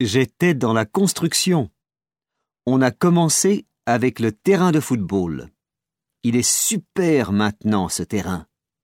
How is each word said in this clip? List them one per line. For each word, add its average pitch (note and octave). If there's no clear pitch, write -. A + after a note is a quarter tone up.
j'étais C3
dans A#2+
la A2+
construction. E3+
On C3
a B2+
commencé F3
avec A#2+
le A2+
terrain F#3
de D3+
football. F2
Il A#2+
est A#2+
super D#3+
maintenant, G#2
ce -
terrain. F2+